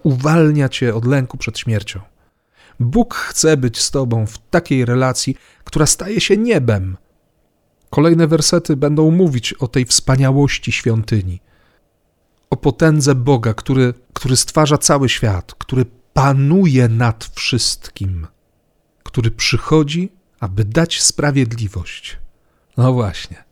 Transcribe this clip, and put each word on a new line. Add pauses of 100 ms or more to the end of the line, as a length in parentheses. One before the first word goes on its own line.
uwalnia
cię
od
lęku
przed
śmiercią. (800)
Bóg
chce
być
z
tobą
w
takiej
relacji, (260)
która
staje
się
niebem. (920)
Kolejne
wersety
będą
mówić
o
tej
wspaniałości
świątyni, (1080)
o
potędze
Boga,
który, (200)
który
stwarza
cały
świat,
który (280)
panuje
nad (100)
wszystkim, (760)
który
przychodzi, (280)
aby
dać
sprawiedliwość. (600)
No
właśnie,